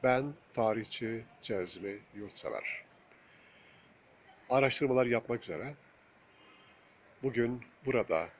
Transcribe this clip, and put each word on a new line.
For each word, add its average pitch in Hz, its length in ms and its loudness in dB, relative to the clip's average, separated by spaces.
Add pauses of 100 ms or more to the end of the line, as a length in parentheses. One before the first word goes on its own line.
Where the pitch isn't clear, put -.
Ben 131 300 4 (200)
tarihçi 110 680 0 (180)
Cezmi 98 580 -6 (160)
Yurtsever. - 680 -8 (1700)
Araştırmalar 131 560 4
yapmak 117 380 -2
üzere 98 320 -8 (1500)
bugün 120 380 0 (240)
burada 95 440 2 (100)